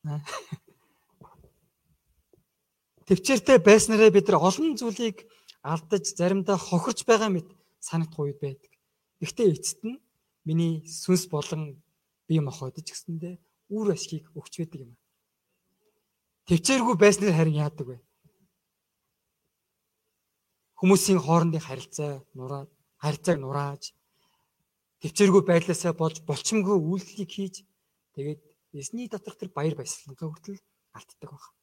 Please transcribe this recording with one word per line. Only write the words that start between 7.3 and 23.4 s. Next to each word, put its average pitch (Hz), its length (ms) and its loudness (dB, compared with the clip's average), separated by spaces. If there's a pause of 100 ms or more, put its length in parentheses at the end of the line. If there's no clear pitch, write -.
санагдах 160 400 -6
үед 143 160 -8
байдаг. 139 320 -12 (480)
Гэхдээ 170 400 0
эцэст - 240 -10
нь 240 160 -10 (480)
миний 160 400 -2
сүнс - 400 -2
болон 151 560 -8 (480)
бие 160 80 4
махбод 139 400 -8
ч - 160 -18
гэсэндээ 170 400 -12 (400)
үр 220 160 -2
ашгийг - 400 -8
өгч - 320 -12
байдаг 156 240 -12
юм. 120 80 -20 (1500)
Тэвчээргүй 240 480 2
байснаар 202 400 6
харин 156 240 2
яадаг 147 320 -6
вэ? 123 60 -14 (2750)
Хүмүүсийн 190 400 4
хоорондын 165 400 2
харилцаа 139 720 -10
нураа-, 139 400 -12 (320)
харилцааг 151 400 -2